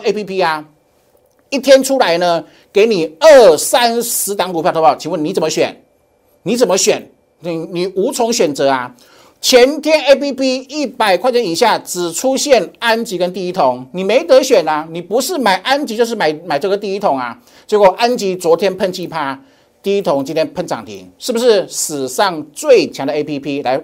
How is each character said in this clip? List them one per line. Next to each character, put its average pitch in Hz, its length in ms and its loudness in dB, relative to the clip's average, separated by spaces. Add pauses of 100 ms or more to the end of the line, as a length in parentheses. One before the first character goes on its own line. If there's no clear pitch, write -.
A 226 80 0
P 214 100 -6
P 185 180 -6
啊， 156 240 -2 (880)
一 277 80 -2
天 269 240 6
出 269 160 -2
来 185 200 2
呢， 170 260 0 (280)
给 202 140 4
你 175 320 -2
二 254 380 8
三 240 440 0
十 220 320 -6
档 185 200 -4
股 165 100 -4
票， 175 100 0
好 160 80 -2
不 160 60 4
好？ 139 80 6
请 151 160 -8
问 165 140 -4
你 170 80 -4
怎 185 100 -2
么 160 80 -2
选？ 143 240 -2 (720)
你 208 120 -2
怎 233 120 2
么 185 100 0
选？ 151 320 -2 (300)
你， 165 160 -8 (160)
你 175 140 -4 (100)
无 214 160 -2
从 233 200 -2
选 156 220 0
择 139 140 0
啊！ 127 260 -2 (460)
前 262 420 4
天 302 220 2
A 269 120 4
P 277 160 -4
P 262 240 -2 (120)
一 294 180 -4
百 202 300 0
块 214 140 -2
钱 240 140 0
以 165 100 -4
下 196 240 2
只 175 320 -6
出 262 260 -2
现 233 420 2
安 226 260 0
吉 185 140 -8
跟 180 140 -2
第 185 140 -6
一 180 60 -6
铜， 131 400 -2
你 180 100 -6
没 220 220 0
得 269 180 4
选 180 240 2
啊！ 156 240 -2
你 165 100 -10
不 190 200 -2
是 339 160 -6
买 214 200 0
安 269 300 -2
吉 214 100 -8
就 233 80 0
是 233 120 -4
买， 160 160 0 (120)
买 156 140 -4
这 196 100 -4
个 196 80 0
第 196 180 -6
一 202 40 -6
铜 185 180 0
啊！ 120 220 -8 (280)
结 214 100 -2
果 202 100 6 (120)
安 240 180 0
吉 190 180 -4
昨 175 220 2
天 185 200 -2
喷 190 140 -2
七 180 160 -10
趴， 139 320 -6 (440)
第 196 160 0
一 202 40 -2
铜 143 220 -2
今 156 100 -8
天 156 200 -2
喷 180 120 -8
涨 117 180 -8
停， 95 240 -16 (100)
是 - 120 -8
不 233 80 -2
是 220 300 4
史 139 400 -6
上 170 440 -2
最 226 380 2
强 135 160 -8
的 147 60 -4
A 151 100 -2
P 147 160 -8
P？ 139 240 -6
来， 127 220 -2